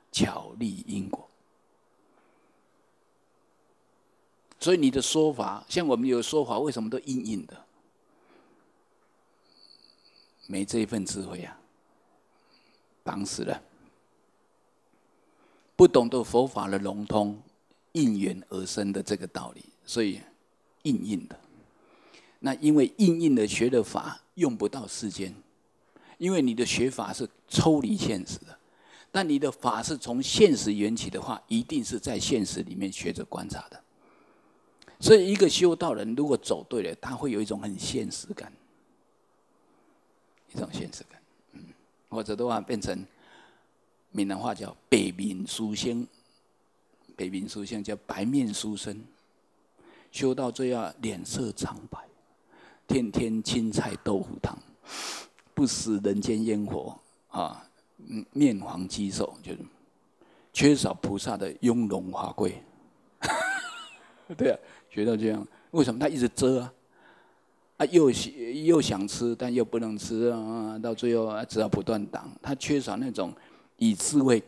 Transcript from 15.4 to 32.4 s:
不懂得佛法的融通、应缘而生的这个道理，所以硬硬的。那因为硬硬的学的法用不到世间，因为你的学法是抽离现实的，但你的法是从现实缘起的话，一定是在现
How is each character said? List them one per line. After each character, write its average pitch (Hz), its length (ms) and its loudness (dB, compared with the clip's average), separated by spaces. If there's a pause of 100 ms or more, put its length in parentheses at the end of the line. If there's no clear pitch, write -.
不 180 120 10
懂 120 200 6
得 120 160 0
佛 120 220 2
法 104 220 -4
的 98 100 0
融 101 260 -4
通、 104 380 0 (520)
应 123 260 4
缘 95 200 -2 (100)
而 95 140 -6
生 98 300 -4
的 101 80 -2
这 104 140 -2
个 92 120 -8
道 60 280 -10
理， - 80 -20 (220)
所 117 180 -2
以 98 160 -2 (640)
硬 143 220 0
硬 101 240 -4
的。 - 100 -18 (1000)
那 - 160 -2
因 151 200 6
为 135 220 8
硬 170 240 6
硬 156 120 6
的 107 140 4
学 113 220 2
的 123 120 4
法 - 400 -4 (140)
用 139 220 2
不 104 100 0
到 123 180 -6
世 104 240 -6
间， 95 240 -8 (840)
因 180 160 0
为 175 80 4
你 123 120 2
的 117 120 0
学 123 260 0
法 98 220 -6
是 120 120 -8 (220)
抽 160 320 4
离 110 160 0
现 92 320 -4
实 - 120 -10
的， - 200 -20 (500)
但 190 180 -2
你 143 120 2
的 143 100 0
法 117 320 -2
是 151 160 -6
从 123 240 -4
现 170 340 6
实 104 180 0
缘 104 200 2
起 110 160 -6
的 - 120 -6
话， - 260 -8
一 113 160 0
定 147 180 -4
是 113 160 -6
在 107 220 -4
现 107 260 0